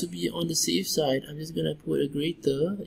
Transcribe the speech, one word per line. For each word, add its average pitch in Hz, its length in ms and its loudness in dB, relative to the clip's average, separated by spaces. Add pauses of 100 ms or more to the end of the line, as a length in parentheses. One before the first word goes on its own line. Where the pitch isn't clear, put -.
to 175 60 0
be 175 240 -2
on 170 160 -2
the 160 80 -2
safe 175 320 2
side, 139 420 2
I'm 147 80 -10
just 156 160 -8
gonna 156 220 0
put 151 260 0
a 139 60 2
greater 147 800 0